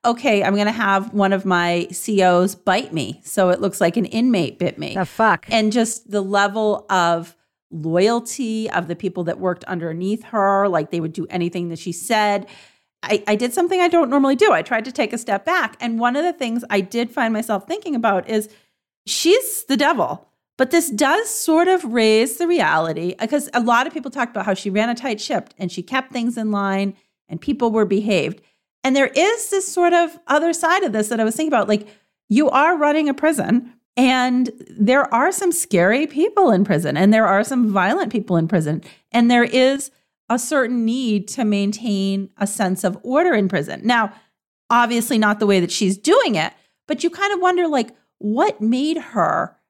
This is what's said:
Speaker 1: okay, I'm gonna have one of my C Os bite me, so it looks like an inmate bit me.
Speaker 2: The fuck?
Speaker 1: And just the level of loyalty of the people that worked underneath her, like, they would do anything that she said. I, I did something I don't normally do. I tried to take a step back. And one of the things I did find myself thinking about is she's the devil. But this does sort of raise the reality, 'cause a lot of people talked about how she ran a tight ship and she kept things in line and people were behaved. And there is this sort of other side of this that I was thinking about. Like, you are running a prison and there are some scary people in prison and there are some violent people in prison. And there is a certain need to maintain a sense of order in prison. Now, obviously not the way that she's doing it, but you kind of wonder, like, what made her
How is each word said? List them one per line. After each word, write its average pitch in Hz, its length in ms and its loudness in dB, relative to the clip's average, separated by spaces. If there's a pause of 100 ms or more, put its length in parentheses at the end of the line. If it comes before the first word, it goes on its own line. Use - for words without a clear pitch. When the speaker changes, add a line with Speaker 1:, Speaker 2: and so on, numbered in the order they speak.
Speaker 1:
okay, 233 400 0
I'm 196 120 0
gonna 208 160 0
have 202 420 -2
one 196 200 2
of 190 120 -2
my 175 460 0
C 196 320 0
Os 180 320 4
bite 208 360 -2
me, 139 320 -6
so 185 260 0
it - 120 0
looks 196 180 -4
like 175 160 2
an 226 100 0
inmate 220 520 0
bit - 220 -4
me. 151 160 -10
Speaker 2:
The 185 100 -2
fuck? 214 440 -2
Speaker 1:
And 220 220 0
just 226 380 -2
the 202 120 -2
level 202 680 0
of 170 460 0 (340)
loyalty 220 1000 -2
of - 160 -4
the 170 80 -6
people 180 300 -6
that 165 140 -6
worked 180 260 -4
underneath 180 600 -6
her, 196 420 2
like, 160 240 -2
they 170 80 -4
would 160 140 -6
do 175 160 -8
anything 175 400 -4
that 160 100 -10
she 175 120 -10
said. 202 560 -2 (560)
I, 202 240 -2
I 214 80 2
did 240 180 -4
something 359 260 0
I 349 80 2
don't 330 220 2
normally 269 260 2
do. 403 160 4
I 165 120 2
tried 220 220 -4
to 254 60 -10
take 226 220 -4
a 240 40 -6
step 208 280 -4
back. 339 340 -2
And 226 200 -4
one 240 160 0
of 294 80 0
the 349 100 0
things 240 360 -4
I 202 120 2
did 233 300 -4
find 226 220 -2
myself 214 340 -4
thinking 349 280 -6
about 202 340 0
is 214 200 -2 (560)
she's - 600 0
the 269 120 -2
devil. 214 500 -2 (300)
But 254 140 0
this 339 180 2
does 302 400 0
sort 330 380 2
of 359 180 2
raise 220 520 2
the 349 100 -2
reality, 165 680 0
'cause 285 400 -4
a 240 80 2
lot 233 240 2
of 330 80 -10
people 285 160 -10
talked 240 220 -4
about 190 160 -6
how 190 80 0
she 190 160 -6
ran 214 180 0
a 233 60 -4
tight 269 260 -6
ship 226 380 -6
and 190 120 -6
she 226 120 -10
kept 262 280 -6
things 240 260 -4
in 220 140 -4
line 196 440 -2 (340)
and 165 100 -10
people 240 300 -2
were 214 160 2
behaved. 196 560 -2 (420)
And 262 120 0
there 277 180 2
is 415 380 0
this 392 200 -2
sort 349 220 2
of 339 240 0 (100)
other 302 260 2
side 349 300 0
of 254 100 -2
this 214 160 0
that 226 100 -2
I 220 40 2
was 220 120 0
thinking 311 180 -2
about. 214 160 2
Like, 208 180 0 (420)
you 277 200 4
are 311 260 2
running 294 320 2
a 277 60 0
prison 285 600 0 (220)
and 254 540 2 (200)
there 254 440 2
are 277 180 2
some 370 200 -2
scary 214 560 2
people 349 420 2
in 220 160 4
prison 147 320 -2
and 196 160 6
there 220 140 4
are 196 160 2
some 247 280 0
violent 208 400 0
people 196 260 -2
in 160 100 0
prison. 160 340 -2 (300)
And 240 180 4
there 240 140 4
is 262 480 0 (380)
a 240 100 0
certain 247 440 -2
need 220 460 0
to 247 160 -4
maintain 202 920 -2
a 202 100 0
sense 185 360 -2
of 202 200 -2
order 302 300 2
in 208 140 2
prison. 165 380 -4
Now, 226 260 0 (580)
obviously 233 480 2
not 208 220 2
the 214 80 2
way 190 120 4
that 175 120 -2
she's 190 260 0
doing 359 380 2
it, 160 160 -2 (360)
but - 160 -4
you 339 60 0
kind 392 240 -2
of 359 80 -2
wonder, 359 260 2
like, 262 240 -2 (260)
what 233 420 -2
made 254 380 0
her 170 580 -2 (140)